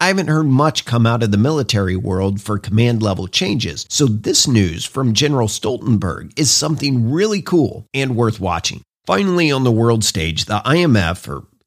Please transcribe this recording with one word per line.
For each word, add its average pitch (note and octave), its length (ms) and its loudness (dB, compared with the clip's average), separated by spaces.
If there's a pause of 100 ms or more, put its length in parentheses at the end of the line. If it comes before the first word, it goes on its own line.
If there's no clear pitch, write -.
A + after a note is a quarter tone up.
I F3 80 2
haven't F#3+ 200 0
heard D#3 180 2
much C#3+ 400 2
come A#2 200 2
out A#2 160 0
of G#2+ 80 0
the G#2 60 2
military G#2+ 580 0
world G2 460 -2
for G#2 180 -4
command A2+ 440 0
level F#2 260 -2
changes, F3+ 600 -4
so C#3+ 160 2
this G#2+ 420 0
news F#2+ 380 2
from C3 260 -2
General C3+ 340 2
Stoltenberg G2+ 920 -2
is C3 140 0
something C#3 600 0
really G3+ 300 0
cool - 500 0
and C3+ 240 -2
worth A2 240 0
watching. F2+ 400 -4 (260)
Finally, F3 460 2
on C3+ 100 0
the B2 80 4
world A2+ 340 2
stage, E2 420 -2
the G#2 180 -4
I C#3 140 2
M D#3+ 180 4
F, F2 320 -2
or C#2+ 160 -10 (220)